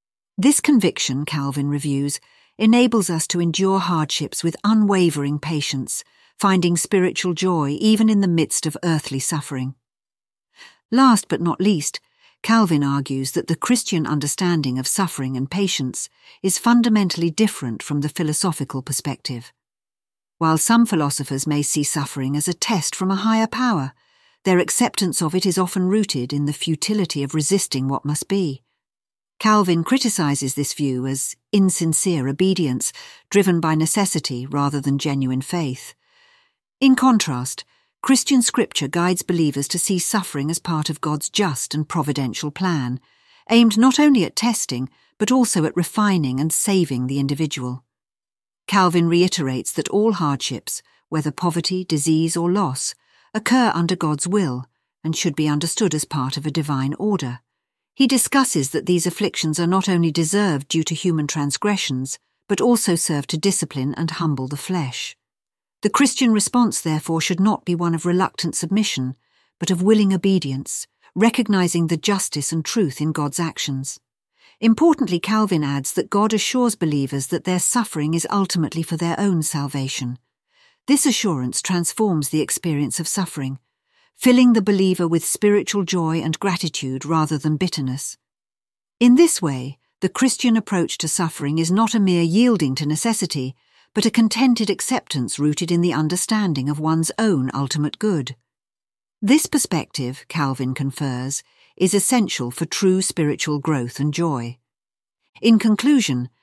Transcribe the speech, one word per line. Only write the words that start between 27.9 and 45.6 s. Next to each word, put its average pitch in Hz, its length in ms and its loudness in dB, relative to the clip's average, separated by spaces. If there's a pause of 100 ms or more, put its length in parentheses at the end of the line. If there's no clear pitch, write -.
must 147 240 -4
be. 180 340 -2 (800)
Calvin 190 420 4
criticizes 151 720 0
this 147 180 -4
view 131 320 -2
as 135 300 -6 (180)
insincere 170 760 2
obedience, 151 640 0 (360)
driven 185 300 4
by 160 160 0
necessity 156 720 -2
rather 143 340 -2
than 139 200 0
genuine 135 420 -2
faith. 147 520 -6 (840)
In 269 140 6
contrast, 202 680 0 (380)
Christian 262 380 4
scripture - 460 0
guides 175 360 0
believers 151 440 0
to 175 140 -4
see 190 180 0
suffering 165 500 -2
as 165 120 -4
part 156 300 -4
of 151 100 -8
God's 147 280 -4
just 175 460 -4
and 151 140 -2
providential 143 640 -4
plan, 143 480 -4 (500)
aimed 226 260 6
not 254 220 4
only 285 260 6
at - 120 -6
testing, 135 520 -2 (300)
but 214 140 2
also 226 320 2